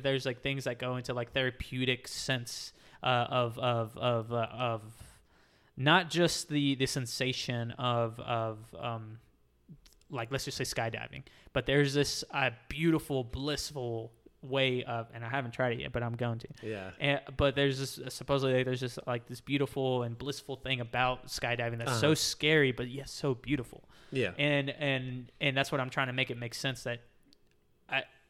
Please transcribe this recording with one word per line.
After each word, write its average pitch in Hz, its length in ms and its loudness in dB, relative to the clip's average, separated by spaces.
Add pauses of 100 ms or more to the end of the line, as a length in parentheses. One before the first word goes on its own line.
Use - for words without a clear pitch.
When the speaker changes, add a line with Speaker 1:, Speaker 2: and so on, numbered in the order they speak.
Speaker 1:
there's, 135 240 2
like, 120 160 -4
things 139 220 -2
that 123 160 -2
go 127 160 -2
into, 127 180 -4
like, 120 180 -4
therapeutic 127 760 0
sense, - 640 -4 (300)
uh, 123 280 4
of, 123 280 2
of, 117 380 0
of, 117 360 0
uh, 117 200 2
of 117 300 -2 (920)
not 156 340 6
just 165 380 2
the, 143 260 4
the 127 120 2
sensation 123 840 -2
of, 117 480 0
of, 113 380 -2 (200)
um, 113 400 -8 (920)
like, 120 220 -4
let's 135 120 -2
just 139 140 -6
say 131 60 -2
skydiving, - 580 -4 (300)
but 127 140 0
there's 139 280 4
this, - 380 2
uh, 135 180 2 (180)
beautiful, 147 560 2
blissful 127 880 -4 (300)
way 131 420 2
of, 117 300 -4
and 117 100 -10
I 113 60 -8
haven't 127 220 -2
tried 123 200 0
it 120 80 -4
yet, 135 120 -6
but 120 100 0
I'm 117 140 -2
going 117 240 -2
to. - 80 -14 (140)
Speaker 2:
Yeah. 101 280 -6 (100)
Speaker 1:
And, 143 200 2 (180)
but 139 180 4
there's 139 240 4
this, 135 180 -4
uh, 131 120 -8
supposedly, 135 480 2
like, 127 80 4
there's 127 140 0
just, 123 260 -4
like, 120 200 -2
this - 140 -12
beautiful 131 640 0
and 117 140 -4
blissful 135 400 -6
thing 127 240 0
about 123 480 0
skydiving 120 500 -2
that's 120 200 2
so 147 100 6
Speaker 2:
Uh-huh. 156 80 8
Speaker 1:
scary, 151 540 4
but 123 200 -4
yet 135 180 -8
so 139 260 -2
beautiful. 123 540 -4 (240)
Speaker 2:
Yeah. 120 260 2
Speaker 1:
And, 143 320 2
and, 127 720 -4
and 139 160 2
that's 139 160 2
what 143 80 2
I'm 127 100 -2
trying 135 180 0
to 123 40 -4
make 127 180 0
it 120 80 -4
make 120 160 -8
sense 131 300 -4
that 120 160 -4 (880)
I, 135 140 0 (280)